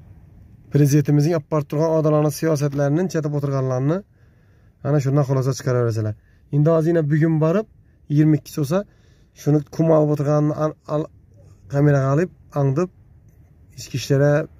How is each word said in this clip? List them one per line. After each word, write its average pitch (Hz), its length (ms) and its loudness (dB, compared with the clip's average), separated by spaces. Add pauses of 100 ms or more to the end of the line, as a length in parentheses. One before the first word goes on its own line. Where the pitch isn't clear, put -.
(680)
Prezidentimizning 147 680 2
olib 147 140 -6
borib 147 200 -4
turgan 160 220 -2
odamlarning 151 420 2
siyosatlarini 147 760 -2
chetib 151 260 -4
o'tirganlarni 135 600 -2 (880)
ana 143 160 0
shundan 135 260 0
xulosa 131 280 -2
chiqaraverasalar. 117 600 -2 (380)
Endi 147 180 2
hozir 165 220 2
yana 165 140 2
bugun 156 320 0
borib, 165 300 0 (420)
yigirma 151 260 4
ikkisi - 240 -6
bo'lsa, 156 200 -2 (600)
shuni 147 240 2
kum 165 280 0
olib 151 240 2
o'tirganini 147 400 -2
an-, 151 200 -4 (100)
al-, 151 240 -6 (580)
kameraga 139 440 2
olib, 160 200 0 (200)
angdib, 143 380 -2 (840)
ichki - 280 -12
ishlar 147 460 0 (120)